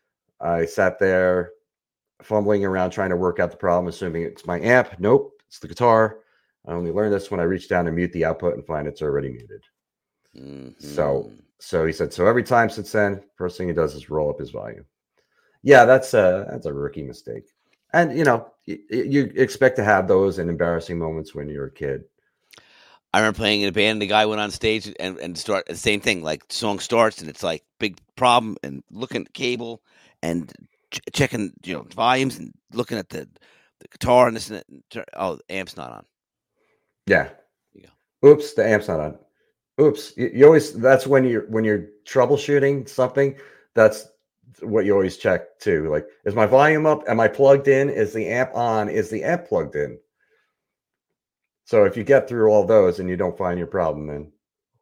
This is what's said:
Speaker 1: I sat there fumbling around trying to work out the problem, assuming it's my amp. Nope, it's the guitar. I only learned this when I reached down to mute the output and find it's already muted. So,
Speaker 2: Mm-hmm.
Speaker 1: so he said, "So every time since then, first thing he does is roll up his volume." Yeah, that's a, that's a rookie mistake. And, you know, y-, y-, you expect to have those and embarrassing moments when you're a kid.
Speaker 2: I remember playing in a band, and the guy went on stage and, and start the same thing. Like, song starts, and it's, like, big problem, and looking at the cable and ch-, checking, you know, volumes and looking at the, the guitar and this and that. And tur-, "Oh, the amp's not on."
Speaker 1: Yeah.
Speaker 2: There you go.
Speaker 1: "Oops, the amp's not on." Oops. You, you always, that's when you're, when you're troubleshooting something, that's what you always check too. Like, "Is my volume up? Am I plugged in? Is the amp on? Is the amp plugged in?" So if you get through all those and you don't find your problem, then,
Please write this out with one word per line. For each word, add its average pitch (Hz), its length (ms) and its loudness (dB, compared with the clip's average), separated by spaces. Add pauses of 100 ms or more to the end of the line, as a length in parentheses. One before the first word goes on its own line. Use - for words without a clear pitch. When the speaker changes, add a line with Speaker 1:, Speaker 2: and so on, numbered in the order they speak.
(400)
Speaker 1:
I 85 260 -2
sat 92 340 -2
there 92 540 0 (680)
fumbling 104 420 0
around 92 280 -2
trying 95 180 -4
to 87 80 -2
work 90 220 -2
out 87 100 0
the - 80 -16
problem, 90 300 0
assuming 85 340 -8
it's - 240 -10
my 87 140 -6
amp. 117 400 2
Nope, 120 320 2 (160)
it's - 100 -20
the - 100 -20
guitar. 110 520 2 (480)
I 78 60 -8
only 87 180 -6
learned 104 220 -2
this 95 180 -6
when 92 80 -4
I 85 40 -2
reached 90 260 -4
down 90 160 0
to 82 60 -4
mute 85 220 -4
the 82 120 -2
output 80 280 -4
and 71 140 -12
find 76 200 -6
it's 73 140 -12
already 71 280 -4
muted. - 340 -20 (720)
So, 64 80 -20
Speaker 2:
Mm-hmm. 69 920 -8 (240)
Speaker 1:
so 80 300 -4
he 82 40 -2
said, 78 220 -6
"So 90 140 2
every 117 160 2
time 117 260 2
since 107 220 -12
then, 101 320 0 (120)
first 90 220 -8
thing 92 100 -6
he 85 60 -4
does 76 220 -2
is 71 160 -16
roll 76 180 -2
up 73 100 -8
his 65 120 -12
volume." 55 340 -16 (800)
Yeah, 127 220 10
that's 127 280 4
a, 98 360 2
that's - 180 -10
a 73 60 -8
rookie 71 300 -8
mistake. 60 420 -16 (460)
And, 160 260 2
you 165 60 0
know, 117 280 0 (160)
y-, - 100 -12 (140)
y-, 113 60 -4 (120)
you 139 260 0
expect 131 420 2
to 113 60 -2
have 95 240 2
those 98 300 2
and 85 120 -4
embarrassing 85 500 -4
moments 80 340 -8
when 73 160 -12
you're 71 160 -10
a 67 60 -16
kid. 67 320 -8 (1080)
Speaker 2:
I 98 60 2
remember 107 180 0
playing 104 240 0
in 101 80 -2
a - 20 -6
band, 107 220 2
and 107 80 -4
the 101 60 -4
guy 107 200 2
went 107 120 -4
on 104 120 -6
stage 110 480 -4
and, 92 200 -8
and 87 180 -12
start 98 280 -4
the 85 100 -12
same 104 240 0
thing. 101 240 -2
Like, 78 260 -6
song 101 300 -4
starts, 113 400 0
and 80 100 -14
it's, - 140 -16
like, 82 200 -6 (160)
big 101 180 -6 (180)
problem, 120 480 2
and 69 280 -14
looking 113 300 -10
at - 60 -12
the - 60 -20
cable 120 480 -8 (400)
and 85 320 -6 (380)
ch-, - 100 -12 (100)
checking, 120 400 -4 (140)
you 87 80 -10
know, 73 220 -12
volumes 131 420 0
and - 160 -18 (200)
looking 113 260 -6
at 92 100 -12
the, - 180 -12 (520)
the - 120 -20
guitar 123 360 4
and 113 100 -4
this 107 120 -12
and 104 100 -12
that. - 100 -20
And 71 220 -20
tur-, - 140 -14 (100)
"Oh, 90 220 -4
the - 180 -16
amp's 95 200 -10
not 64 160 -14
on." 50 140 -20 (1000)
Speaker 1:
Yeah. 85 160 4
Speaker 2:
There - 100 -10 (400)
you - 140 -20 (340)
go. 139 80 10
Speaker 1:
"Oops, 147 240 6
the 107 120 0
amp's 107 220 2
not 82 120 -2
on." 76 180 -8 (640)
Oops. - 340 0
You, 120 180 -4
you 127 120 8
always, 151 280 8
that's 127 340 4
when 135 180 4
you're, 113 240 -2
when 110 140 0
you're 104 240 0 (180)
troubleshooting 139 800 0
something, 135 480 -2 (380)
that's 110 340 4 (540)
what 104 240 -2
you 101 80 2
always 95 240 0
check - 420 -2
too. 80 280 -2
Like, 76 200 -2 (180)
"Is 101 80 -4
my 107 140 2
volume 151 400 4
up? 151 200 0
Am 113 120 0
I 113 80 4
plugged 139 400 4
in? 139 220 2
Is 107 220 -2
the 110 160 -4
amp 123 280 -4
on? 110 340 -2
Is 101 220 -2
the 101 120 -6
amp 175 240 -4
plugged 80 280 -4
in?" 73 240 -6 (1700)
So 107 180 4
if 98 120 2
you 113 80 -6
get 131 240 4
through 113 220 2
all 104 160 4
those 98 340 4
and 92 100 -6
you 90 80 -6
don't 90 200 -4
find 90 220 -4
your 85 80 -6
problem, 78 400 -4
then, 73 240 -12 (500)